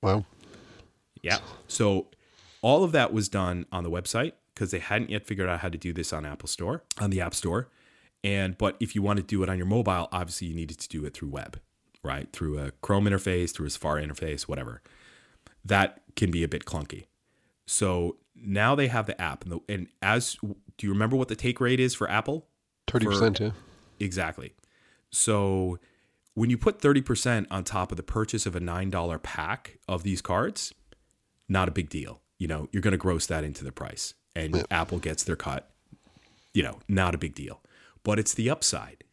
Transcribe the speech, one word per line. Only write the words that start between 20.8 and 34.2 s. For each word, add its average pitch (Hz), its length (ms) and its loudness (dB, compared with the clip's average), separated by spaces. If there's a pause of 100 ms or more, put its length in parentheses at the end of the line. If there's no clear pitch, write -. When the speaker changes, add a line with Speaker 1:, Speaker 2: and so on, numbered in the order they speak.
Speaker 2:
you 101 40 2
remember 110 260 2
what 127 120 2
the 113 80 -4
take 123 240 -2
rate 127 200 4
is 127 140 2
for - 160 -2
Apple? 135 380 -2 (380)
Speaker 1:
Thirty 113 200 2
percent, 101 300 6
Speaker 2:
For 110 80 0
Speaker 1:
yeah. 107 60 0 (500)
Speaker 2:
Exactly. 87 540 -4 (560)
So 95 680 2 (560)
when 117 160 4
you 120 80 4
put 208 220 2
thirty 143 220 6
percent 117 480 2
on 95 140 -2
top 92 280 -2
of 92 40 -6
the 82 60 -6
purchase 110 420 -2
of 90 120 -2
a 87 40 -2
nine 90 300 -2
dollar 85 280 -2
pack - 600 -6 (100)
of 90 140 -2
these 95 180 -2
cards, 117 540 -2 (720)
not 92 200 4
a 80 40 -4
big 82 160 -2
deal. - 320 -8 (180)
You 87 100 -2
know, 78 240 -4
you're 101 100 0
gonna 98 140 4
gross 87 300 2
that 80 180 0
into 73 180 -6
the 65 100 -10
price. - 420 -8 (200)